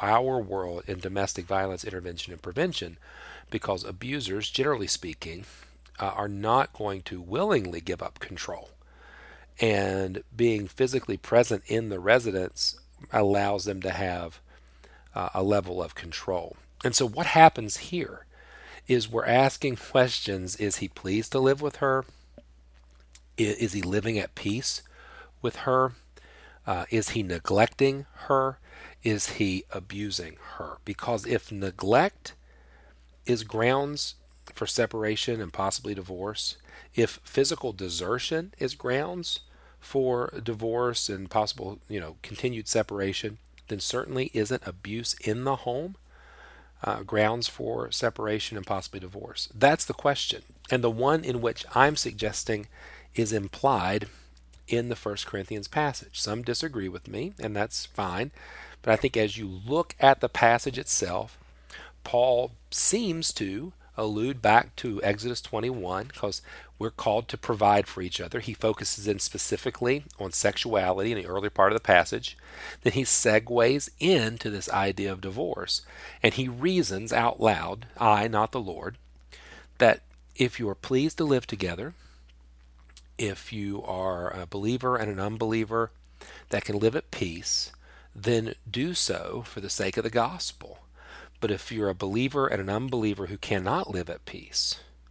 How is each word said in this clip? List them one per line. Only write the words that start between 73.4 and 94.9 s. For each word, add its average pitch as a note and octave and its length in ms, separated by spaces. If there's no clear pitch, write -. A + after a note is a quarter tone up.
into A#2+ 520
this G2+ 180
idea G2 420
of F#2 120
divorce, A#2 580
and - 120
he B2+ 120
reasons B2 640
out A#2 280
loud, G#2 460
"I, G#2+ 320
not A2 240
the B2+ 80
Lord," F#2 380
that A#2 240
if B2 260
you A2 80
are G2 60
pleased C#3 420
to D#3+ 80
live C3+ 220
together, G2 480
if G2 340
you G2+ 320
are F#2 480
a F2+ 160
believer B2 500
and G#2+ 140
an G2 80
unbeliever A2 720
that - 160
can G2+ 120
live A2+ 160
at - 160
peace, - 640
then A2 400
do C3+ 220
so F2+ 540
for - 140
the G2 100
sake G2 260
of A2+ 80
the A2+ 60
gospel. A2+ 680
But G#2+ 120
if - 200
you're G#2+ 200
a F#2 40
believer B2+ 520
and G#2 140
an G2 100
unbeliever G#2+ 560
who G2+ 100
cannot G2+ 540
live F2 180
at E2 160
peace, - 560